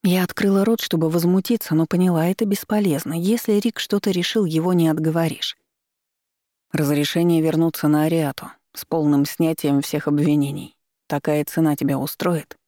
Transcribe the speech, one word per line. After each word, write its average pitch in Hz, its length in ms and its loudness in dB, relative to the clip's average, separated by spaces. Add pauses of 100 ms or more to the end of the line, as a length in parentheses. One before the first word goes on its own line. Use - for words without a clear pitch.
Я 180 200 2
открыла 196 400 0
рот, 226 160 2
чтобы 160 300 0
возмутиться, 175 640 0
но 160 100 4
поняла, 175 420 2
это 196 180 0
бесполезно. 196 680 -2
Если 202 400 0
Рик 208 260 0
что-то 202 320 -2
решил, 180 340 0
его 160 280 0
не 170 140 4
отговоришь. 160 680 -2 (1120)
«Разрешение 156 680 0
вернуться 160 460 0
на 151 160 4
Ариату 156 460 -2 (240)
с - 120 -14
полным 147 400 2
снятием 156 560 0
всех - 260 -4
обвинений. 147 720 0 (300)
Такая 151 360 -2
цена 156 320 0
тебя 139 220 -2
устроит?» 156 600 -4 (100)